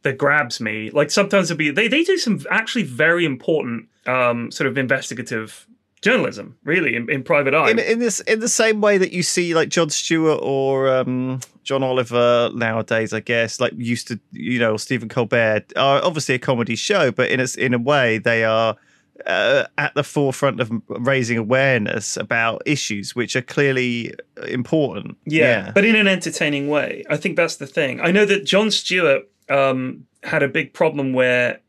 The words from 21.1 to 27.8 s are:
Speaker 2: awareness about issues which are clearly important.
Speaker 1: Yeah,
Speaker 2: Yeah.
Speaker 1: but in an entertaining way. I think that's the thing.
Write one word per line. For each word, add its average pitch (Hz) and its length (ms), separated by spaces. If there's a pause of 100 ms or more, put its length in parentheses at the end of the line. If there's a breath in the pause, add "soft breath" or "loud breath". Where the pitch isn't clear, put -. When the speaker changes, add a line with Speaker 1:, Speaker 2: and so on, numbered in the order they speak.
Speaker 2:
awareness 117 800
about 113 480
issues 107 500
which 117 200
are 127 80
clearly 127 680 (360)
important. 123 800
Speaker 1:
Yeah, 127 400
Speaker 2:
Yeah. 107 100
Speaker 1:
but 208 100
in 220 100
an 214 120
entertaining 156 600
way. 143 440
I 151 60
think 165 180
that's 165 220
the 139 100
thing. 127 340